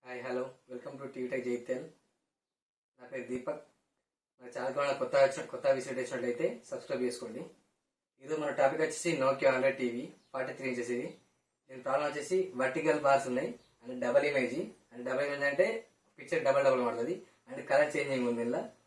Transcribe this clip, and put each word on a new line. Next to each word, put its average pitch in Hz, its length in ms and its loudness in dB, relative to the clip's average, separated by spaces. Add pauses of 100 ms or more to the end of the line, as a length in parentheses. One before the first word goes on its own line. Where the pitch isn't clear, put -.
హాయ్, 127 180 -12
హలో, 127 180 -2 (280)
welcome 131 300 -12
to 135 120 -12
టీవీ 127 200 -6
Tech 131 140 -2
జైత్యాల్. 123 380 -2 (1160)
నా 127 120 -20
పేరు 127 180 -6
దీపక్. 127 320 -4 (760)
మన 127 180 -20
ఛానల్కి 135 240 -4
ఏమైనా 143 220 0
కొత్త - 120 -4 (120)
వచ్చిన, 135 260 0
కొత్త 131 140 -6 (120)
విజిట్ 127 220 -6
చేసినట్లయితే 123 460 -2 (240)
సబ్స్క్రైబ్ 127 360 -4
చేసుకోండి. 120 360 -6 (840)
ఈరోజు 151 180 -4
మన 147 80 0 (100)
టాపిక్ 147 240 4
వచ్చేసి 160 260 -2 (120)
Nokia 135 320 4
హండ్రెడ్ 131 280 2
టీవీ, 123 220 -2 (280)
ఫార్టీ 127 260 -6
త్రీ 135 140 -6
ఇంచెస్ 120 240 -4
ఇది. 123 120 -4 (600)
దీని 131 160 -14
ప్రాబ్లం 139 240 0
వచ్చేసి 151 280 -2 (240)
వర్టికల్ 147 440 2
బార్స్ 139 260 6
ఉన్నాయి, 135 180 -2 (340)
and 127 120 -10 (100)
డబల్ 139 260 4
ఇమేజ్, 127 260 0 (360)
and 120 160 -14
డబల్ 135 180 0
ఇమేజ్ 143 240 -2
అంటే 135 160 4 (520)
పిక్చర్ - 280 -2
డబల్ 139 200 6
డబల్ 127 200 4
పడుతుంది, 117 280 -2 (340)
and - 120 -10 (100)
కలర్ 147 240 4
చేంజింగ్ 135 360 0
ఉంది 117 160 0
ఇందులో. 123 140 0 (260)